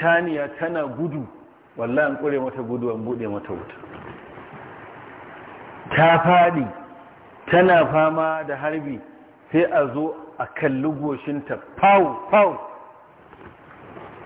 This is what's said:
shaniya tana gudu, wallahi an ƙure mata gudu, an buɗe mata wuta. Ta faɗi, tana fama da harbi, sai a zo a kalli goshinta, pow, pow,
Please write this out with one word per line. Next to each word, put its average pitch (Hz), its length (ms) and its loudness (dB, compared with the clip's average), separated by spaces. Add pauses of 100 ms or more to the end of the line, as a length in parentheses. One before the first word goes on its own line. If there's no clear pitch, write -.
shaniya 165 480 0 (100)
tana 165 280 -4
gudu, 139 400 -6 (500)
wallahi 123 360 0
an 135 40 -6
ƙure 143 240 -2
mata 127 220 -6
gudu, 117 320 -4
an 110 100 -8
buɗe 117 260 -6
mata 101 220 -8
wuta. 87 220 -12 (2250)
Ta 165 300 6
faɗi, 175 420 4 (840)
tana 175 420 6
fama 160 540 0
da 143 100 -6
harbi, 143 420 -6 (540)
sai 165 120 4
a 151 280 2
zo 151 220 -4 (240)
a 127 80 -4
kalli 139 420 -2 (100)
goshinta, 143 600 -6 (180)
pow, 190 540 4
pow, 190 280 4 (1700)